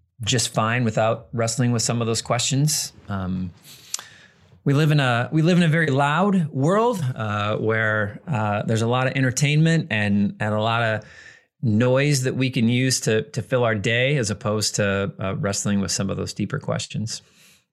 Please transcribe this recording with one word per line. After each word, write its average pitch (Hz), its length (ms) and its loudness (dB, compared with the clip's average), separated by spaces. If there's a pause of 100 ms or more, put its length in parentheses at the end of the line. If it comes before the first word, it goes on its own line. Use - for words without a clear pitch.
(240)
just - 280 -2
fine 117 300 0
without 113 500 0
wrestling 120 380 0
with 117 120 0
some 120 180 -2
of 113 80 -2
those 113 140 -2
questions. 135 680 0 (160)
Um, 92 440 -4 (1120)
we 139 100 2
live 151 160 4
in 151 80 4
a, 123 320 2
we 156 120 2
live 170 160 4
in 180 40 4
a 165 60 4
very 156 240 2
loud 156 560 2
world, 190 560 0 (100)
uh, 104 440 -2
where, 107 680 0
uh, 107 360 -2
there's 113 200 -2
a 113 60 0
lot 127 180 0
of 131 80 -2
entertainment 147 760 2
and, 101 500 0
and 107 140 0
a 107 60 0
lot 113 220 0
of 110 220 -2 (640)
noise 127 580 2
that 127 100 0
we 131 160 0
can 117 180 2
use 127 320 0
to, 110 300 0
to 123 100 -6
fill 123 240 0
our 110 100 2
day, 120 440 2
as 104 120 0
opposed 107 440 -2
to, 98 440 0
uh, 95 180 -4
wrestling 101 440 -2
with 98 100 -4
some 101 200 -4
of 95 80 -4
those 92 160 -8
deeper - 240 -4
questions. - 640 -6 (500)